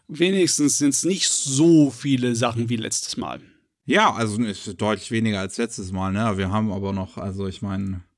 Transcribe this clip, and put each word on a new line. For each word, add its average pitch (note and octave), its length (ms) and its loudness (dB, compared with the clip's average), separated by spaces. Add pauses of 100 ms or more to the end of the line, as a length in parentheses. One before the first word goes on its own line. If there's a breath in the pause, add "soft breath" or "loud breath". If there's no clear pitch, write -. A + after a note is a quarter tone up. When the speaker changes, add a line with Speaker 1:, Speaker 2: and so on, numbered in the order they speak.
Speaker 1:
wenigstens D#3+ 680 2
sind's C#3+ 260 2
nicht F3+ 260 0
so D3 640 6
viele B2 440 0
Sachen A#2 340 0
wie A#2+ 80 0
letztes - 400 -6
Mal. C2 240 -8 (420)
Speaker 2:
Ja, F#3+ 300 4
also A2 280 -2
es G#2 240 -6
ist G2 160 -10
deutlich G#2 300 -2
weniger A2 300 0
als F#2+ 160 -8
letztes A2 340 -6
Mal, F#2+ 220 -2
ne? G#2 240 0
Wir F#2+ 140 -2
haben G#2+ 200 0
aber G2 220 -4
noch, F#2+ 240 -6
also G2 300 -6
ich F#2+ 140 -10
meine G2 380 -4 (180)